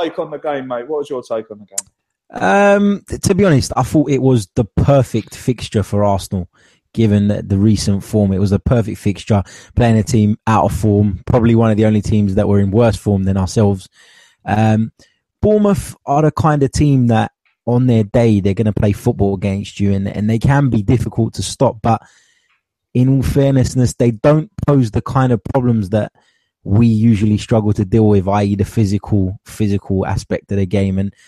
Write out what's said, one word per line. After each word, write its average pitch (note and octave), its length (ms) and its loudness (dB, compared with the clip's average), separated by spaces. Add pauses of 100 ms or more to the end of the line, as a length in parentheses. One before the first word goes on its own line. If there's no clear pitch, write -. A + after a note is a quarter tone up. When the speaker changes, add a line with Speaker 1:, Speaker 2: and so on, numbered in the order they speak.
Speaker 1:
take E3+ 180 -6
on D#3 120 -6
the D3 80 -12
game, C#3 300 -6
mate. B2 200 -8
What D3+ 100 -4
was C#3+ 120 -8
your B2+ 120 -8
take A2+ 280 -8
on G#2 80 -18
the G#2 80 -20
game? - 760 -16
Speaker 2:
Um, G3+ 680 2
t-, - 100 -10
to - 160 0
be F#3 100 2
honest, C#3+ 320 2
I B2+ 60 0
thought D3 280 0
it C3+ 120 0
was B2+ 320 2
the B2 100 0
perfect - 680 0
fixture - 480 -4
for G2+ 220 -2
Arsenal, G2 440 -2 (440)
given G#2 360 2
the, G#2 140 -2
the G2 160 -2
recent G2+ 460 0
form. G#2 280 0
It F#2 60 -2
was G2 120 0
the G2 80 2
perfect G2+ 400 -2
fixture, G2+ 440 -2 (340)
playing A#2 220 2
a G#2+ 40 2
team G#2+ 440 0
out G#2+ 200 2
of G2 100 -2
form, G#2 500 0
probably A#2 280 2
one A2+ 160 2
of G#2+ 60 0
the A2 100 2
only G#2+ 160 2
teams G2+ 320 0
that G2+ 140 0
were G2+ 120 2
in G2 100 0
worse G#2+ 260 2
form G2 280 -2
than F#2+ 120 0
ourselves. G2 520 0 (560)
Um, A2 480 0 (480)
Bournemouth G#3 560 0 (100)
are C#3+ 160 0
the D#3 100 2
kind D3+ 300 0
of C3+ 100 0
team C#3 340 2
that A2 260 0 (320)
on B2 220 0
their A2+ 180 2
day, A2 360 2
they're G2 140 0
gonna G#2+ 180 0
play G#2 200 0
football G2 420 -2
against G2 460 -6
you, G2+ 140 0
and, G2 120 -2
and G#2 220 -4
they A2+ 100 0
can C#3 300 2
be A#2 140 0
difficult A2+ 520 -2
to - 80 -6
stop. A2+ 400 -2
But A2+ 200 0 (880)
in B2+ 160 2
all C3+ 140 2
fairnessness, C3 720 0
they A#2+ 140 0
don't D3+ 400 0 (160)
pose C3+ 240 2
the A2+ 120 -4
kind C3 300 0
of A2+ 120 -2
problems A#2+ 460 -2
that G#2+ 220 -2 (520)
we G#2+ 240 2
usually G#2+ 500 2
struggle G#2+ 340 0
to G#2 120 -2
deal G#2+ 240 2
with, G2+ 180 2
i G2+ 160 0
e G2+ 140 0
the G2 80 0
physical, G2 800 -2
physical G2 600 -4
aspect - 460 -6
of G2 80 -4
the G2 80 0
game. G2 320 -2
And, G2 160 -6 (140)